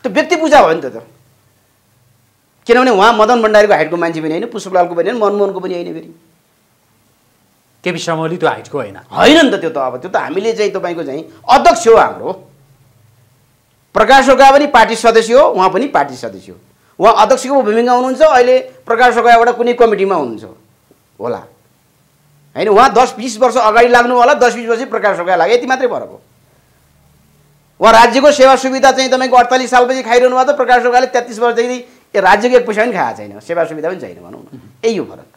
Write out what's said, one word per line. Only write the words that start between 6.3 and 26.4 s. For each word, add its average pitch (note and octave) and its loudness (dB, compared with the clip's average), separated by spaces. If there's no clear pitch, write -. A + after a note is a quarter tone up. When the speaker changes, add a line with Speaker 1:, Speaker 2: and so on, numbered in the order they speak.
Speaker 2:
केपी F3 -8
शर्मा D#3+ -6
ओली E3 -6
त्यो E3 -2
हाइटको A2 -10
होइन। G2+ -12
Speaker 1:
होइन D4 2
नि G3+ -2
त, D#3 -8
त्यो D#3+ -6
त, D#3+ -8
अब B2+ -6
त्यो D3+ -14
त G3+ -10
हामीले F#3 -4
चाहिँ G3 -4
तपाईँको E3+ -8
चाहिँ C#3+ -12
अध्यक्ष B3 2
हो A3+ 6
हाम्रो, E3+ -2
प्रकाश B3+ 2
ओका C4+ 6
पनि C#4+ 2
पार्टी A3+ 2
सदस्य A3+ 2
हो, C#4+ 4
उहाँ F#3 0
पनि B3 -4
पार्टी C#3+ -4
सदस्य G2 -16
हो। E2+ -20
उहाँ G#3 4
अध्यक्षको B3 0
भूमिका A#3 0
हुनुहुन्छ, B3+ -2
अहिले B3+ 4
प्रकाश A#3+ -2
ओकाबाट A#3 4
कुनै A#3+ -2
कमिटीमा G3+ 0
हुनुहुन्छ A#2 -6
होला, A2 -8
होइन? F#3 -4
उहाँ G#3+ 2
दस B3 0
बिस A3 -12
वर्ष B3 0
अगाडि A#3 2
लाग्नु A#3+ 2
होला, B3 2
दस A#3 0
बिस A3+ -10
वर्ष A#3 -2
प्रकाश G#3+ -4
ओका F3 -2
लाग्यो, F3 0
यति B3 -4
मात्रै B3+ -2
फरक C3+ -8
हो। - -20